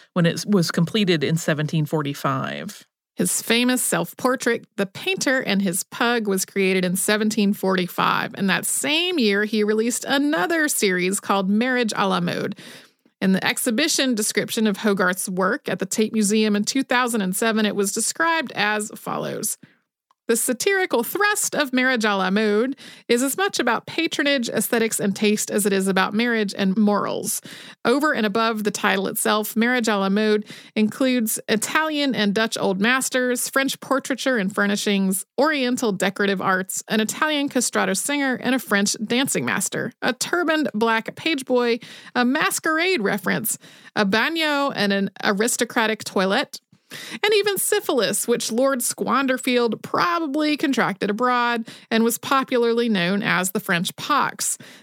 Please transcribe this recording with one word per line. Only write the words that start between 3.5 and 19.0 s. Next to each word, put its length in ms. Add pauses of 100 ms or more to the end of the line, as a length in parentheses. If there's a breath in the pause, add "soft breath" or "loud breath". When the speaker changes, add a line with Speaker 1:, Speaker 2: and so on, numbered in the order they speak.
Speaker 2:
self-portrait, 920
The 100
Painter 540
and 200
His 240
Pug, 440
was 180
created 400
in 100
seventeen 560
forty-five, 840
and 120
that 160
same 540
year 280
he 180
released 440
another 600
series 520
called 300
Marriage 440
à 140
la 120
Mode. 400 (600 loud breath)
In 120
the 120
exhibition 720
description 540
of 100
Hogarth's 500
work 400
at 120
the 80
Tate 260
Museum 420
in 80
two 200
thousand 380
and 140
seven, 300
it 100
was 160
described 640
as 400
follows. 640 (720 soft breath)